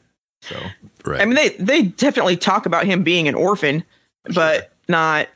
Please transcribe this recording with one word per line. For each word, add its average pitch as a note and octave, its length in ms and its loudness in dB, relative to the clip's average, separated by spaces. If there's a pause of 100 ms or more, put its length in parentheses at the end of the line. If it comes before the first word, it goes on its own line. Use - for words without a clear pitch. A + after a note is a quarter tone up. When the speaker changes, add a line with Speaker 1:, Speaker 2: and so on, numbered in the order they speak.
(420)
Speaker 1:
So - 140 -14 (480)
Speaker 2:
Right. - 160 -4
Speaker 3:
I G3+ 40 2
mean, A#3 100 2
they, C#4+ 140 2 (100)
they C4 240 2
definitely F#3+ 540 0
talk G3+ 300 0
about E3+ 200 0
him F#3+ 160 0
being E3 240 0
an C3 80 0
orphan, E3 500 0 (420)
Speaker 1:
Sure. F3 80 -6
Speaker 3:
but D#3+ 380 0 (160)
not, D#3+ 480 0